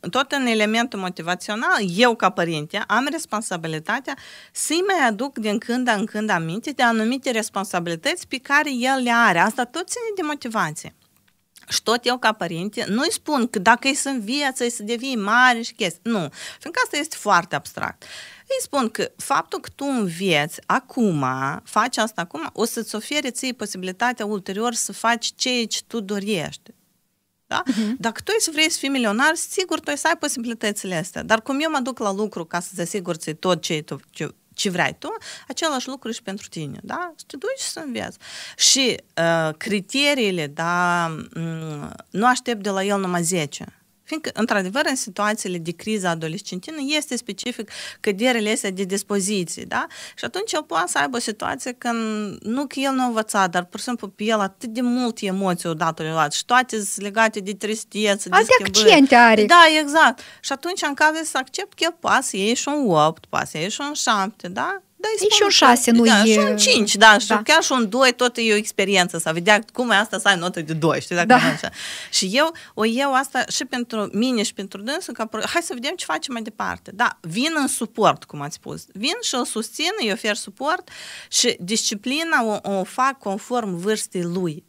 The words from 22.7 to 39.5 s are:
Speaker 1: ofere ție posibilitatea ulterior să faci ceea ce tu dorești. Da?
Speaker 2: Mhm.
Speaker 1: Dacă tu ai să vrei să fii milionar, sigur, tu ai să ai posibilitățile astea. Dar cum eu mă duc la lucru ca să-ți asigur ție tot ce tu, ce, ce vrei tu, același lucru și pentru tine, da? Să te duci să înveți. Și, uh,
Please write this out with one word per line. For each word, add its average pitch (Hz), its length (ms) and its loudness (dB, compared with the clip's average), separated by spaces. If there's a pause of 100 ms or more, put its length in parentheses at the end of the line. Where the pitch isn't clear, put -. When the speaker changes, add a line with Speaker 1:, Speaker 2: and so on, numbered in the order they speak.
Speaker 1:
ofere 277 340 -4
ție 254 240 -6
posibilitatea 208 720 -4
ulterior 208 480 -4
să - 200 -4
faci 233 420 -2
ceea 247 300 -2
ce - 220 -6
tu 233 120 -6
dorești. 196 720 -6 (760)
Da? - 180 -2
Speaker 2:
Mhm. 220 340 -2
Speaker 1:
Dacă 220 240 -4
tu - 80 -6
ai 440 100 0
să - 120 -2
vrei 311 180 2
să - 80 -6
fii 277 100 -4
milionar, 254 460 2
sigur, 330 440 -4
tu - 100 -8
ai 294 80 -2
să 320 100 0
ai 330 100 2
posibilitățile 226 760 -4
astea. 156 280 -6
Dar 220 180 2
cum 269 200 -4
eu 320 100 -2
mă 294 80 -2
duc 247 200 -6
la 214 140 -2
lucru 190 320 -6
ca 175 140 -6
să-ți 175 220 -10
asigur 175 340 -6
ție 160 180 -10
tot 170 280 0
ce 151 200 -4
tu, 143 180 -12 (100)
ce, - 180 -10 (260)
ce - 160 -4
vrei 160 300 0
tu, 349 140 -8 (340)
același 277 400 -4
lucru 262 240 -10
și 240 120 -10
pentru 196 260 -12
tine, 147 340 -10
da? 339 320 -10
Să - 120 -20
te 302 100 -16
duci 523 220 -6
să - 260 -8
înveți. 226 320 -8 (400)
Și, 254 380 2 (220)
uh, 165 400 2